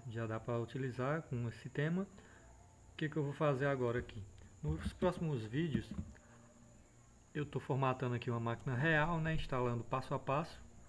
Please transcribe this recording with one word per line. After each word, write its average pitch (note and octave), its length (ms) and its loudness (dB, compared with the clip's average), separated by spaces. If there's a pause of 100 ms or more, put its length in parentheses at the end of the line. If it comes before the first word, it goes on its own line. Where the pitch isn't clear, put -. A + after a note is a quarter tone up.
já A2+ 180 -2
dá A2 140 -2
pra A#2 180 0
utilizar B2+ 640 -2
com A#2+ 260 -2
esse - 200 -8
tema. E3 360 0
O - 920 -18
que D#3 140 0
que - 60 -4
eu D#3 60 2
vou C#3+ 120 0
fazer C#3+ 320 4
agora B2 320 4
aqui? - 240 -6 (400)
Nos D#3 320 0
próximos D#3 500 0
vídeos, B2 460 0 (1400)
eu D3+ 100 0
tô C#3 160 -4
formatando B2+ 540 2
aqui A#2+ 160 -2
uma A#2 100 0
máquina A#2 340 -2
real, D#3+ 460 4
né, D#3+ 140 2
instalando B2 500 0
passo C3 300 -2
a C3 40 2
passo. D3 440 0 (260)